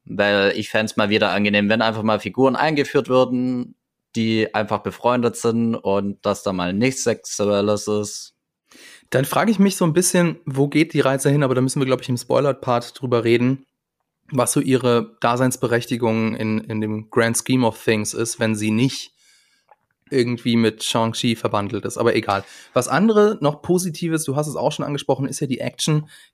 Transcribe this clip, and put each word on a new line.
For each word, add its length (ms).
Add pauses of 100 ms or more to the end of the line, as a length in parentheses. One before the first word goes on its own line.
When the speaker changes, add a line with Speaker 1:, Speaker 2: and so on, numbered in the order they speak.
Speaker 1:
Weil 520
ich 120
fänd's 280
mal 120
wieder 220
angenehm, 400
wenn 120
einfach 200
mal 180
Figuren 340
eingeführt 540
würden, 680 (400)
die 400
einfach 220
befreundet 580
sind 400
und 500
dass 160
da 100
mal 200
nichts 320
Sexuelles 840
ist. 480 (760)
Speaker 2:
Dann 140
frage 280
ich 80
mich 160
so 80
ein 80
bisschen, 540
wo 200
geht 280
die 60
Reise 300
hin? 140
Aber 100
da 60
müssen 200
wir, 60
glaub 140
ich, 80
im 80
Spoiler-Part 840
drüber 220
reden, 440 (640)
was 180
so 80
ihre 640
Daseinsberechtigung 1120
in, 240
in 220
dem 300
Grand 280
Scheme 260
of 200
Things 280
ist, 280
wenn 160
sie 160
nicht 400 (1000)
irgendwie 440
mit 260
Shang-Chi 540
verbandelt 480
ist. 120
Aber 200
egal. 260 (300)
Was 160
andere 520
noch 220
Positives, 600
du 100
hast 140
es 80
auch 160
schon 120
angesprochen, 440
ist 100
ja 80
die 140
Action. 480 (260)